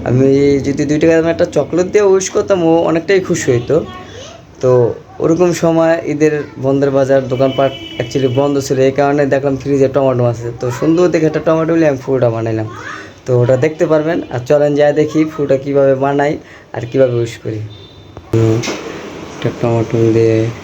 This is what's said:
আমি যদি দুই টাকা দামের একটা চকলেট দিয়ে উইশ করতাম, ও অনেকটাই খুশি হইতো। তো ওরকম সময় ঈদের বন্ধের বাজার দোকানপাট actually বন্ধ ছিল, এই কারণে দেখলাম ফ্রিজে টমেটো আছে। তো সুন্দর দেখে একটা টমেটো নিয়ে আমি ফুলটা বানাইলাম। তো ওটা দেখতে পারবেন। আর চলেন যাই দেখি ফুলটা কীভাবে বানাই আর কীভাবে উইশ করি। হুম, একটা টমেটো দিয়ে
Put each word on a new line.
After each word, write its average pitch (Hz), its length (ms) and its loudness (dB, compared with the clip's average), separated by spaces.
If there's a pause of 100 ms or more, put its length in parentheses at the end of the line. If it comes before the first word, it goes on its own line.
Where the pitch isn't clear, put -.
আমি 135 600 4
যদি 143 180 -2
দুই 147 140 0
টাকা 165 180 4
দামের 165 140 2
একটা 165 140 0
চকলেট 170 420 -2
দিয়ে 208 180 2
উইশ 190 260 2
করতাম, 202 340 0
ও 165 80 4 (100)
অনেকটাই 165 380 0
খুশি - 320 -2
হইতো। 127 320 0 (760)
তো 123 340 2 (240)
ওরকম 165 340 2
সময় 165 540 2
ঈদের 147 360 0 (200)
বন্ধের 139 280 2
বাজার 135 380 2
দোকানপাট 131 440 0 (280)
actually 131 280 -2
বন্ধ 139 300 0
ছিল, 135 200 -2
এই 131 140 4
কারণে 143 340 2
দেখলাম 139 300 0
ফ্রিজে 135 320 0
টমেটো 131 360 2
আছে। 117 360 -2
তো 127 100 -4
সুন্দর 165 380 2
দেখে 160 180 2
একটা 156 200 0
টমেটো 160 280 0
নিয়ে 160 140 4
আমি 135 100 0
ফুলটা 127 320 0
বানাইলাম। 113 380 -4 (580)
তো 123 140 2
ওটা 123 160 4
দেখতে 156 300 0
পারবেন। 156 360 0 (100)
আর 123 140 -4
চলেন 147 280 2
যাই 147 180 4
দেখি 156 320 0
ফুলটা 143 320 -2
কীভাবে 139 380 2
বানাই 143 380 0 (400)
আর 117 100 -8 (100)
কীভাবে 131 220 2
উইশ 117 200 -4 (100)
করি। 110 160 -8 (720)
হুম, 113 240 4 (760)
একটা 123 160 -4 (100)
টমেটো 117 380 -2 (140)
দিয়ে 113 340 2 (180)